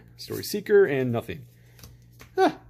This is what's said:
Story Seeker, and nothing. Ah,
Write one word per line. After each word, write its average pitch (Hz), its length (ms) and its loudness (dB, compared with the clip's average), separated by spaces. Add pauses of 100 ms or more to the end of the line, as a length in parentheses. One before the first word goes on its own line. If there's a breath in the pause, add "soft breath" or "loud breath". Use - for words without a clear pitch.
(160)
Story 107 280 -12
Seeker, 202 400 4
and 131 260 0
nothing. 104 360 -6 (920 soft breath)
Ah, 370 220 0 (120)